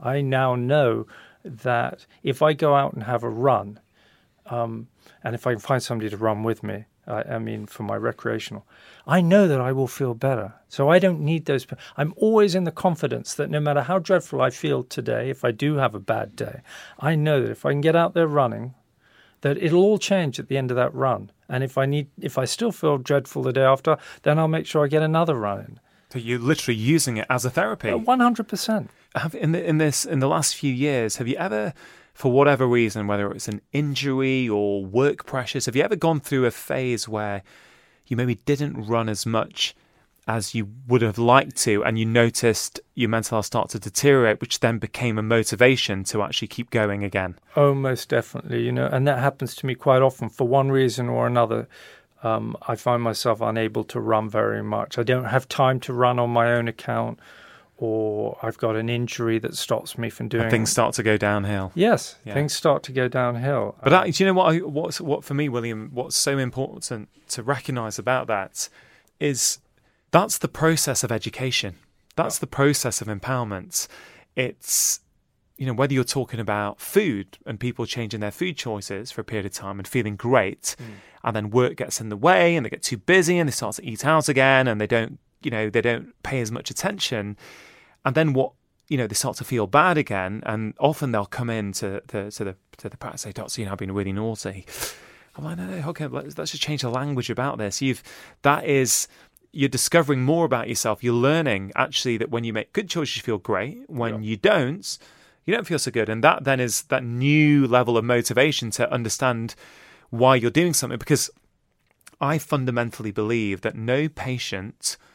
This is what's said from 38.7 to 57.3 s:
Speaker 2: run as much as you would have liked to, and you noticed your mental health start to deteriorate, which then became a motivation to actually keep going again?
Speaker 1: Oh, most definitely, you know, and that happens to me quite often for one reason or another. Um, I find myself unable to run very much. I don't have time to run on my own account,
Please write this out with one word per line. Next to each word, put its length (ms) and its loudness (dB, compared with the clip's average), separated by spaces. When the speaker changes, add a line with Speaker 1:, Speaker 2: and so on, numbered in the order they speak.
Speaker 2:
run 240 0
as 160 -6
much 480 -2
as 280 -4
you 160 -4
would 140 4
have 160 0
liked 360 6
to, 300 2
and 140 0
you 80 0
noticed 760 2
your 160 0
mental 260 -2
health 80 0
start 240 -2
to 100 -8
deteriorate, 640 4
which 200 -4
then 180 2
became 400 -4
a 40 -2
motivation 800 2
to 200 -2
actually 260 -6
keep 220 -10
going 340 0
again? 340 -4
Speaker 1:
Oh, 180 6
most 340 -2
definitely, 540 -2
you 100 -2
know, 140 0
and 200 0
that 120 2
happens 380 -2
to 100 -8
me 80 -2
quite 260 4
often 300 2
for 180 -2
one 220 4
reason 400 2
or 160 0
another. 420 2
Um, 340 -2
I 80 -4
find 280 0
myself 400 -2
unable 420 -2
to 160 -6
run 300 0
very 320 0
much. 340 -4
I 60 0
don't 240 0
have 200 0
time 340 2
to 120 -8
run 260 2
on 120 2
my 240 4
own 140 0
account, 500 -4